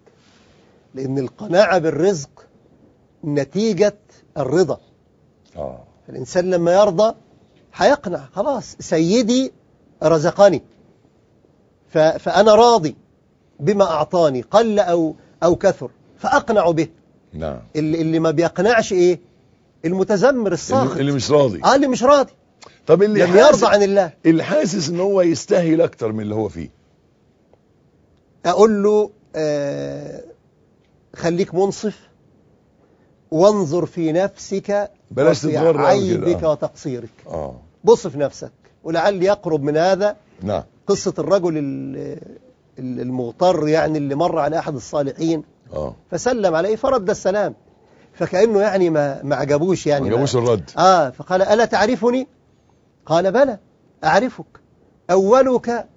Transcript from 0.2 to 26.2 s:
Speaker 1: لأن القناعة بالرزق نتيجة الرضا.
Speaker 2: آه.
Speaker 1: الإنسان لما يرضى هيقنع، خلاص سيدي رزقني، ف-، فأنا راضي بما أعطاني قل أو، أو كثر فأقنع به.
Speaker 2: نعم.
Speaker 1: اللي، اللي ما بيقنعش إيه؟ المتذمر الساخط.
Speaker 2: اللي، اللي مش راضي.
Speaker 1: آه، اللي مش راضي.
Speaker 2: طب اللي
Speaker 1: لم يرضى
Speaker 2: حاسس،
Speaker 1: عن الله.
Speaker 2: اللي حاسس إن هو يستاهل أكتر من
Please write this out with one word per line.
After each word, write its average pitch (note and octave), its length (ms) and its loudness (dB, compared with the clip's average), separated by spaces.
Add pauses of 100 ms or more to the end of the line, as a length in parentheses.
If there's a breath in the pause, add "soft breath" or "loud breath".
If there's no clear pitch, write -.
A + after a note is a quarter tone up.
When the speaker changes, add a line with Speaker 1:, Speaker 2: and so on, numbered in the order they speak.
Speaker 1:
لأن C3+ 240 -6
القناعة F3+ 600 0
بالرزق D#3 520 -2 (920)
نتيجة F3+ 720 -2 (420)
الرضا. C#3+ 420 -2 (760)
Speaker 2:
آه. C2 280 -12 (240)
Speaker 1:
الإنسان C3 420 -4
لما F3 240 2
يرضى G3+ 400 2 (600)
هيقنع، F3+ 580 -2
خلاص A#3 480 -6
سيدي A3 720 0 (500)
رزقني، E3 600 2 (1300)
ف-، - 100 -2
فأنا E3+ 560 4
راضي G#3+ 420 4 (640)
بما G3 240 0
أعطاني D#3 580 0
قل G#3+ 360 2
أو، E3+ 380 0 (260 soft breath)
أو E3 140 2
كثر E3+ 340 -2 (280)
فأقنع G#3 520 0
به. D#3+ 180 -2 (440)
Speaker 2:
نعم. D2+ 280 -10 (160)
Speaker 1:
اللي، D#3 240 -4
اللي D#3+ 180 -2
ما E3 120 0
بيقنعش F#3 640 0
إيه؟ F3+ 280 2 (640)
المتذمر F#3+ 680 0
الساخط. B3+ 380 -2
Speaker 2:
اللي، - 100 -6
اللي C#3 120 0
مش C3 180 -4
راضي. C3 340 2
Speaker 1:
آه، G#3 100 4
اللي C4+ 120 2
مش B3 160 -4
راضي. C4+ 300 2 (540 loud breath)
Speaker 2:
طب E3+ 160 4
اللي G#3 200 2
Speaker 1:
لم F3 80 2
يرضى G3 120 6
Speaker 2:
حاسس، C4+ 220 6
Speaker 1:
عن G3+ 180 4
الله. G3 300 2 (140)
Speaker 2:
اللي D#3+ 160 4
حاسس F3+ 460 -2
إن F3 120 -4
هو G3 220 0
يستاهل E3 580 0
أكتر A#2 320 -2
من A2 80 -6